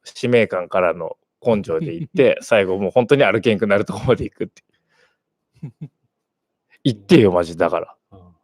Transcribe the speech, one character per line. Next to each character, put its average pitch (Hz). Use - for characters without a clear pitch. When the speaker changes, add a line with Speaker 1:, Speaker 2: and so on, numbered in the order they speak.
Speaker 1:
う -
使 -
命 120
感 90
か 98
ら 85
の -
根 110
性 160
で 165
行 165
っ -
て、 131
<laughs> -
最 104
後 92
も 98
う -
本 120
当 139
に 135
歩 104
け 113
ん 98
く 110
な 101
る 104
と -
こ 101
ま 123
で -
行 104
く -
っ -
て。 -
<laughs> 139
行 120
っ 104
て 139
よ、 101
マ 87
ジ 82
だ 85
か 82
ら。 -
Speaker 2:
う 98
ん。 95